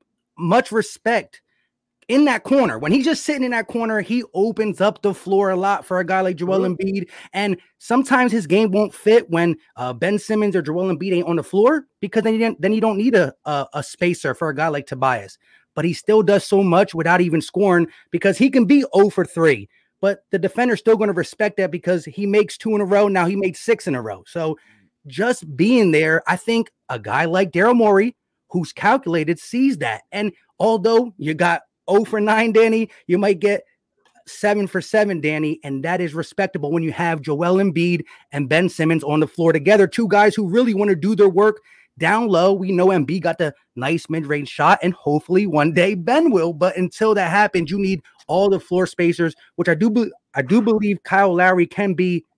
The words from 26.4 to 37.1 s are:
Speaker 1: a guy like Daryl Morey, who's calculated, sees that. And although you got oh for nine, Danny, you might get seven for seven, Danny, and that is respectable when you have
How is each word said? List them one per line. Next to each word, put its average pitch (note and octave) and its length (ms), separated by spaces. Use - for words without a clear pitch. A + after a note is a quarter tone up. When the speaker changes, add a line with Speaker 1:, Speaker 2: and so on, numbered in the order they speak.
Speaker 1:
a B2+ 80
guy A#2 280
like F3+ 260
Daryl G#3+ 240
Morey, A3 400
who's E3+ 220
calculated, E3+ 640
sees B3+ 400
that. A#2 240
And G3+ 200
although A3+ 600
you D#3 180
got E3+ 260
oh G3+ 160
for G#3+ 160
nine, A3 320
Danny, A3 380
you F3 140
might G3 200
get G3+ 220
seven G#3 400
for F3+ 160
seven, G3+ 400
Danny, D3+ 420
and C3+ 200
that F3+ 180
is D#3 140
respectable E3 560
when E3+ 100
you D#3+ 100
have E3 300